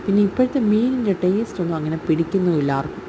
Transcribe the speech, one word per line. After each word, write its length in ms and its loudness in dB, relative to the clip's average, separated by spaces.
പിന്നെ 260 2
ഇപ്പോഴത്തെ 300 0
മീനിൻ്റെ 420 2
ടേസ്റ്റ് 400 0
ഒന്നും 160 -2
അങ്ങനെ 180 -4
പിടിക്കുന്നുമില്ല 720 2
ആർക്കും. 300 -6